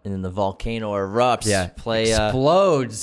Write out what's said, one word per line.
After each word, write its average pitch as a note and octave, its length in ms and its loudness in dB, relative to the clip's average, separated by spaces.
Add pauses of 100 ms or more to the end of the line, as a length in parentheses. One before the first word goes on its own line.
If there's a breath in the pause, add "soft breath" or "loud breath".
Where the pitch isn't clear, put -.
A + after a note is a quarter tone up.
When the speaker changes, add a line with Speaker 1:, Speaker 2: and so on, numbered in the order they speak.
Speaker 1:
And G2+ 80 -8
then F#2+ 120 -6
the F#2 80 -6
volcano G#2 600 -4
erupts. A2 520 0
Speaker 2:
Yeah. F#2+ 220 0
Speaker 1:
Play, A2+ 460 -2
uh, G#2+ 160 2
Speaker 2:
Explodes. C#3 720 2